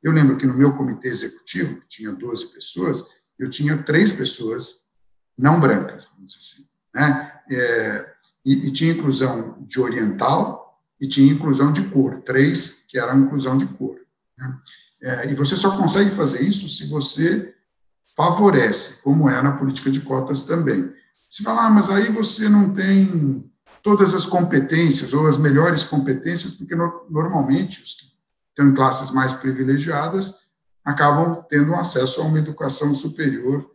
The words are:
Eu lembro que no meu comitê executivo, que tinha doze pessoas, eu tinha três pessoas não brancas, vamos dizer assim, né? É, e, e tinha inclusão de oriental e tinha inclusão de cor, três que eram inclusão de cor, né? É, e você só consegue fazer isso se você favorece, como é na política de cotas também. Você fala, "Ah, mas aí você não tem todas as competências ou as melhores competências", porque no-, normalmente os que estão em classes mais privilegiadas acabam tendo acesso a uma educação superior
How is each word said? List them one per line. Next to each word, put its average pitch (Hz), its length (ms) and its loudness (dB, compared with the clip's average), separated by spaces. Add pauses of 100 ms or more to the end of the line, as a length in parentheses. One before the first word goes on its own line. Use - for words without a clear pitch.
Eu 156 100 0
lembro 147 240 4
que 139 100 -2
no 123 100 0
meu 135 180 4
comitê 127 340 -6
executivo, - 720 -6
que - 80 -20
tinha 107 240 -10
doze 120 400 -10
pessoas, - 520 -6 (340)
eu 131 120 -8
tinha 147 320 -2
três 185 300 2
pessoas - 760 -6 (500)
não 156 240 4
brancas, 107 540 0
vamos - 180 -20
dizer - 60 -16
assim, - 240 -8 (320)
né? 139 380 -2 (180)
É, 117 600 -4 (320)
e, 143 240 0
e - 20 -4
tinha 160 220 2
inclusão 131 760 -2
de - 140 -4
oriental 120 1000 -2 (200)
e 139 60 -6
tinha 143 260 6
inclusão 143 400 2
de 190 160 0
cor, - 340 0
três - 680 0
que 131 100 -6
eram 123 220 2
inclusão 135 360 0
de 135 100 0
cor, - 320 -10 (400)
né? 131 200 -12 (440)
É, 123 280 -6
e 139 40 -2
você 143 200 0
só 196 220 2
consegue 196 340 2
fazer 135 320 -2
isso 190 260 0
se 147 200 -6
você 151 680 -2 (640)
favorece, 160 840 2
como 139 260 2
é 127 140 0
na 139 100 2
política 135 380 -2
de 135 100 -2
cotas 131 440 -6
também. 131 460 -2 (380)
Você - 140 -4
fala, 226 240 0
"Ah, 220 40 4
mas 196 200 6
aí 202 200 2
você 214 380 0
não 202 240 4
tem 190 720 2 (380)
todas 196 320 4
as 175 100 2
competências 160 880 0
ou 151 140 2
as 143 100 4
melhores 151 480 2
competências", 147 680 -2
porque 170 200 -12
no-, 170 360 -4
normalmente 160 720 -2
os - 120 -10
que - 120 -20 (420)
estão 143 200 2
em 135 60 4
classes 131 360 0
mais 131 240 0
privilegiadas 143 1120 -4 (360)
acabam 147 680 0
tendo 147 260 2
acesso 147 480 -2
a - 20 -2
uma 156 140 2
educação 147 560 -2
superior 139 800 -4